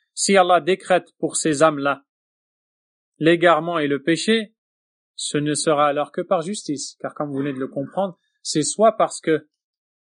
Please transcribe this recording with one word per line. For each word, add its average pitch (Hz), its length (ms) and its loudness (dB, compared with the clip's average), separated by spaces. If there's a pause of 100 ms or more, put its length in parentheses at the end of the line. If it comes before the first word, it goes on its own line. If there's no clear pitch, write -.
(140)
Si - 220 0
Allah 180 240 6
décrète 175 580 -2
pour - 180 -6
ces 151 260 0
âmes-là 143 420 2 (1120)
l'égarement 165 600 2
et 147 80 -2
le 139 160 -2
péché, 202 520 -2 (600)
ce - 240 -6
ne 147 160 -2
sera 147 320 2
alors 143 260 -2
que 180 100 -6
par 170 200 0
justice, 156 560 -8
car - 160 -10
comme 147 160 -6
vous 135 80 -6
venez 139 140 -4
de 127 60 -10
le 135 100 -6
comprendre, 175 500 -6 (240)
c'est - 200 -2
soit 214 340 2
parce - 240 -2
que 156 280 -2 (560)